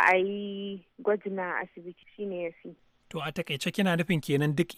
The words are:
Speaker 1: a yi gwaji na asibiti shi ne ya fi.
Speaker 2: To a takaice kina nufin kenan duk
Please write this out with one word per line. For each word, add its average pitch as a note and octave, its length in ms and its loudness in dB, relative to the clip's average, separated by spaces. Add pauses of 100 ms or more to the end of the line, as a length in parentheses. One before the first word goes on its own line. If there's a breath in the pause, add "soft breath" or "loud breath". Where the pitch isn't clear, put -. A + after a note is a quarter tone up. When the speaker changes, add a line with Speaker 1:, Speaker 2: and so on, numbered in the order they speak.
Speaker 1:
a F#3 160 8
yi G3+ 640 -4 (160)
gwaji G#3 320 0
na F3+ 320 -4
asibiti F3 400 -18 (100)
shi G#3 140 -8
ne F3 140 -4
ya E3 80 -4 (100)
fi. F3 140 -16 (360)
Speaker 2:
To D#3+ 80 -8
a D3+ 120 -6
takaice D#3+ 420 -4
kina F#3 240 4
nufin E3+ 260 2
kenan D3 320 2
duk E3 220 2